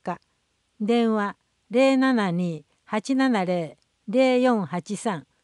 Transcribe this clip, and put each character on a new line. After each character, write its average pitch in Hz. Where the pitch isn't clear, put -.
課、 175
電 226
話 202
零 269
七 247
二 170
八 220
七 254
零 170
零 254
四 233
八 180
三 175